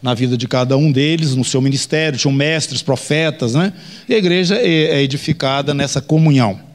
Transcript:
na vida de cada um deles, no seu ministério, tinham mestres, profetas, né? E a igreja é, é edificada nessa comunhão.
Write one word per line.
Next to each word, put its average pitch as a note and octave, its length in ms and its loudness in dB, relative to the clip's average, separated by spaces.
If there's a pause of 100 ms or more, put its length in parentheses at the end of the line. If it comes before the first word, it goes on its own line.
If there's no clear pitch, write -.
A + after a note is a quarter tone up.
na B2+ 120 -2
vida B2 240 0
de A#2+ 100 -4
cada C3 300 2
um D#3 120 4
deles, D3 460 0
no C3 80 0
seu - 160 0
ministério, C#3 580 0
tinham C#3 160 0
mestres, C#3+ 480 -2
profetas, C#3 720 -2
né? F#3 180 0 (340)
E B3+ 60 0
a A3+ 40 2
igreja F3+ 380 2
é, D#3 440 2
é C#3 40 2
edificada C#3+ 720 -2
nessa C#3 260 -2
comunhão. C#3+ 760 2